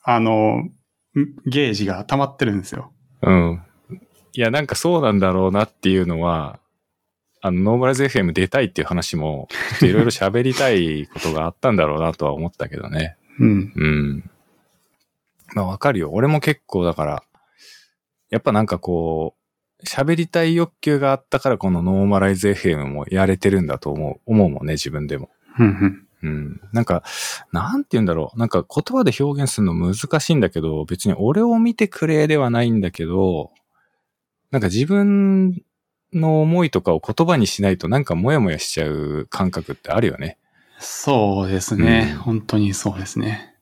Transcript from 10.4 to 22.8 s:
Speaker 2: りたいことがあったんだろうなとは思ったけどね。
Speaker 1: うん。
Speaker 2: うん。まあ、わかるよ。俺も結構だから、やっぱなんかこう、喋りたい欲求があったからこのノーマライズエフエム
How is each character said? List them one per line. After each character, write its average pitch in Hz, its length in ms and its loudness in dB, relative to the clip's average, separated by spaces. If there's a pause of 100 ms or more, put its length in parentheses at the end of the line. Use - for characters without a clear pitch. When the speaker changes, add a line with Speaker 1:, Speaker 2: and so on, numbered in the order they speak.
Speaker 2:
り 131 120 0
た 135 160 2
い 80 360 0
こ - 140 -16
と 80 120 -2
が 80 120 -2
あ 82 40 -2
っ - 100 -10
た 131 120 2
ん 104 60 2
だ 80 100 2
ろ 76 120 -2
う - 20 -2
な 80 120 0
と 76 140 -4
は 71 60 0
思 80 160 -6
っ - 40 -10
た - 160 -8
け 73 80 -12
ど - 120 -12
ね。 80 280 -6 (220)
Speaker 1:
う 120 80 6
ん。 101 300 2
Speaker 2:
う 78 120 0
ん。 71 420 -2 (1200)
ま 104 80 -2
あ、 92 40 -2
わ 95 120 -6
か 143 140 2
る 98 80 0
よ。 76 100 -4
俺 110 160 2
も 151 140 2
結 - 260 -2
構 90 180 -2
だ 82 100 0
か 78 100 -2
ら、 73 180 -4 (1080)
や 110 80 -2
っ - 40 -4
ぱ 123 100 0
な 107 100 2
ん 107 40 0
か 90 120 -2
こ 80 580 -4 (440)
う、 - 40 -20
喋 151 320 -2
り 165 100 -2
た 170 160 0
い 165 140 2
欲 170 240 0
求 147 180 0
が 135 140 2
あ 135 40 2
っ - 100 -18
た 139 120 -2
か 135 120 0
ら 110 80 0
こ 98 120 -2
の 87 120 0
ノ 95 200 2
ー 98 40 4
マ 101 120 4
ラ 98 120 4
イ 95 60 2
ズ 101 120 0
エ 101 60 2
フ - 140 -2
エ 80 80 2
ム 71 100 -4